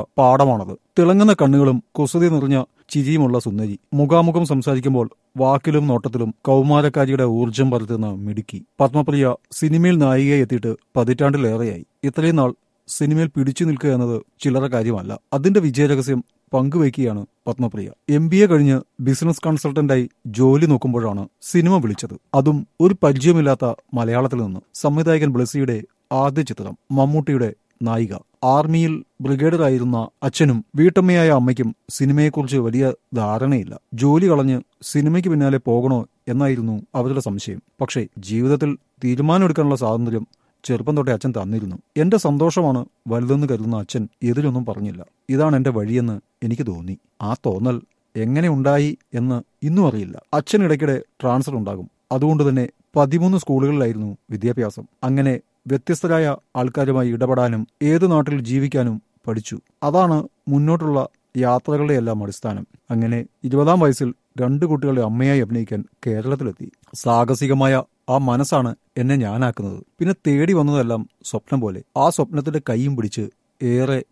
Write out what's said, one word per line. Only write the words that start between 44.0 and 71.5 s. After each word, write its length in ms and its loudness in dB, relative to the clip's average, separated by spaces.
എതിരൊന്നും 420 0
പറഞ്ഞില്ല. 360 -8
ഇതാണ് 280 2
എന്റെ 140 0
വഴിയെന്ന് 440 -2
എനിക്ക് 240 -4
തോന്നി." 280 -8
ആ 120 -4
തോന്നൽ 420 -2
എങ്ങനെ 340 -2
ഉണ്ടായി 500 0
എന്ന് 280 -2
ഇന്നും 240 2
അറിയില്ല. 360 -4
അച്ഛൻ 300 0
ഇടയ്ക്കിടെ 380 0
ട്രാൻസ്ഫർ 400 -2
ഉണ്ടാകും. 340 -8
അതുകൊണ്ട് 360 2
തന്നെ 160 0
പതിമൂന്ന് 460 2
സ്കൂളുകളിലായിരുന്നു 800 -2
വിദ്യാഭ്യാസം. 540 -4
അങ്ങനെ 300 0
വ്യത്യസ്തരായ 580 -2
ആൾക്കാരുമായി 540 0
ഇടപെടാനും 580 0
ഏത് 280 2
നാട്ടിൽ 300 0
ജീവിക്കാനും 560 -2
പഠിച്ചു. 360 -8
അതാണ് 340 2
മുന്നോട്ടുള്ള 520 0
യാത്രകളുടെ 580 0
എല്ലാം 280 -2
അടിസ്ഥാനം. 440 -8
അങ്ങനെ 360 -2
ഇരുപതാം 360 2
വയസ്സിൽ 280 2
രണ്ട് 280 0
കുട്ടികളുടെ 340 0
അമ്മയായി 400 0
അഭിനയിക്കാൻ 440 -4
കേരളത്തിലെത്തി. 680 -6
സാഹസികമായ 800 2
ആ 100 2
മനസ്സാണ് 560 0
എന്നെ 200 0
ഞാനാക്കുന്നത്. 680 -4
പിന്നെ 200 -2
തേടി 380 0
വന്നതെല്ലാം 560 0
സ്വപ്നം 360 -6